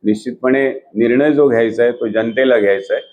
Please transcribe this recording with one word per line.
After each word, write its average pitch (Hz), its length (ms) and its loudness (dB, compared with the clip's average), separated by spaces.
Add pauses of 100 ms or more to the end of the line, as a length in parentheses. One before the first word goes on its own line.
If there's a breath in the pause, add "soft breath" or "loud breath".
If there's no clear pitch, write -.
निश्चितपणे 127 640 -2
निर्णय 123 640 0
जो 143 160 4
घ्यायचा 117 340 0
आहे 120 100 2
तो 120 140 -6
जनतेला 113 520 0
घ्यायचा 98 360 0
आहे 123 80 -6 (100)